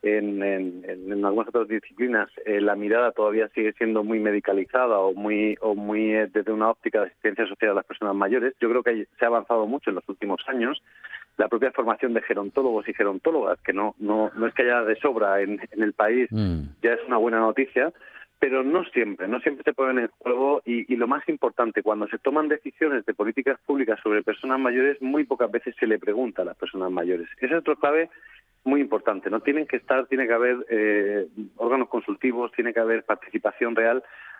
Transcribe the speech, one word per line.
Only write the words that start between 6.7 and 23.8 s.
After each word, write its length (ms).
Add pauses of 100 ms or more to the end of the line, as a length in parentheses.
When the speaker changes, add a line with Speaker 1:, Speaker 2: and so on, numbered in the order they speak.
Speaker 1:
de 80
asistencia 400
social 240
a 40
las 100
personas 280
mayores. 460
Yo 100
creo 140
que 60
hay, 160 (120)
se 80
ha 40
avanzado 380
mucho 220
en 60
los 140
últimos 380
años. 360 (540)
La 100
propia 240
formación 420
de 100
gerontólogos 680
y 40
gerontólogas, 680
que 100
no, 280
no, 360
no 120
es 60
que 100
haya 200
de 140
sobra 440
en, 200 (100)
en 100
el 120
país, 360
Speaker 2:
Mm. 540
Speaker 1:
ya 100
es 140
una 100
buena 220
noticia, 540 (440)
pero 260
no 220
siempre, 440
no 100
siempre 240
se 100
ponen 240
en 120 (100)
juego 460
y, 280
y 40
lo 100
más 220
importante, 520
cuando 260
se 120
toman 300
decisiones 560
de 80
políticas 520
públicas 380